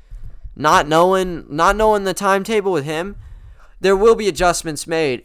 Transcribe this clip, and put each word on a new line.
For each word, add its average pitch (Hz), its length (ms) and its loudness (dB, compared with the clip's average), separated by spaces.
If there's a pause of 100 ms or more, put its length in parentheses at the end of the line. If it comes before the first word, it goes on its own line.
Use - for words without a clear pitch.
(560)
not 156 320 2
knowing, 180 600 2
not 170 280 2
knowing 214 300 2
the 185 100 -2
timetable 196 560 -2
with 151 120 -2
him, 165 340 -8 (640)
there 196 160 2
will 214 200 6
be 214 120 -2
adjustments 165 600 -2
made, 160 380 -2